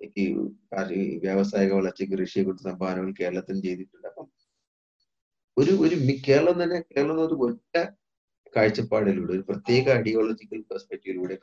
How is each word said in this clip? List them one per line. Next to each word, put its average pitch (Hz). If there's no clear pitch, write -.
ഈ 95
കാർഷിക, 95
വ്യാവസായിക 98
വളർച്ചയ്ക്ക് 95
റഷ്യ 92
കൊടുത്ത 95
സംഭാവനകൾ 92
കേരളത്തിന് 92
ചെയ്തിട്ടുണ്ട്. 92
അപ്പം -
ഒരു, 147
ഒരു 170
മി-, 135
കേരളം 170
തന്നെ, 175
കേരളം 160
ഒരു 165
ഒറ്റ 131
കാഴ്ചപ്പാടിലൂടെ, 107
ഒരു 95
പ്രത്യേക 120
ഐഡിയോളജിക്കൽ 110
പെർസ്പെക്റ്റീവിലൂടെ 95